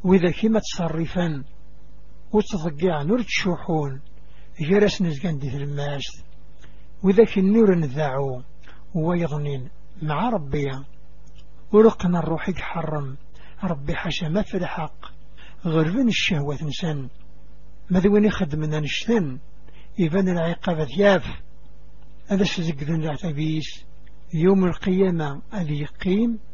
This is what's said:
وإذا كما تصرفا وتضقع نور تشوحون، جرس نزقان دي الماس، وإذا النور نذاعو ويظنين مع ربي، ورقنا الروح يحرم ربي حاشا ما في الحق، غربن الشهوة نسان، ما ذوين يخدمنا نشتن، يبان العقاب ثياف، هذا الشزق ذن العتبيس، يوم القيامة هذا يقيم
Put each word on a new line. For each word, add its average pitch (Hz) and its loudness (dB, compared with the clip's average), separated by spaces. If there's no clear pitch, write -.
وإذا 180 6
كما 220 2
تصرفا 165 -2
وتضقع 165 0
نور 220 2
تشوحون، 156 0
جرس 196 4
نزقان 156 0
دي 135 -4
الماس، 143 -4
وإذا 196 8
النور 196 6
نذاعو 135 -2
ويظنين 151 -2
مع 151 0
ربي، 147 0
ورقنا 202 8
الروح 165 -2
يحرم 151 -4
ربي 156 -2
حاشا - -2
ما 185 2
في - -4
الحق، - -4
غربن 170 4
الشهوة 147 2
نسان، 147 -2
ما 180 6
ذوين 208 8
يخدمنا 156 0
نشتن، 147 0
يبان 180 2
العقاب 170 0
ثياف، 180 4
هذا 196 2
الشزق 165 0
ذن 156 -2
العتبيس، 156 -4
يوم 185 6
القيامة 175 2
هذا 170 -2
يقيم 196 0